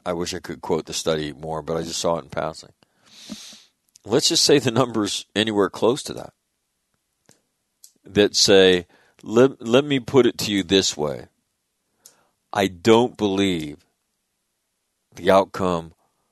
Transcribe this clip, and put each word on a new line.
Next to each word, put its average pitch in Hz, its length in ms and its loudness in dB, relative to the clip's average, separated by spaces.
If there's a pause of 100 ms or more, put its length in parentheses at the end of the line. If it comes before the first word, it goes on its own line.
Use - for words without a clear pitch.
I 92 80 -6
wish 85 200 -8
I 90 60 -10
could 78 220 -14
quote 80 260 -6
the 82 60 -14
study 78 380 -4
more, 78 300 -12
but 80 160 -8
I 82 60 -6
just 82 160 -10
saw 85 180 -2
it 71 60 -10
in - 60 -20
passing. - 420 -10 (1300)
Let's 117 240 -2
just - 160 0
say 143 160 4
the 123 120 -2
number's 113 540 -2 (100)
anywhere 101 340 0
close 120 340 -2
to - 100 -12
that. - 200 -16 (1700)
That 98 320 2
say, 92 520 4 (340)
let, 120 400 2
let 120 240 2
me 139 140 -2
put 120 260 2
it - 140 -2
to 107 120 -6
you 98 120 -2
this 92 340 0
way. 71 300 -8 (1200)
I 101 160 -2
don't 113 480 2
believe 95 720 -4 (1300)
the 87 160 -2
outcome 90 600 0 (380)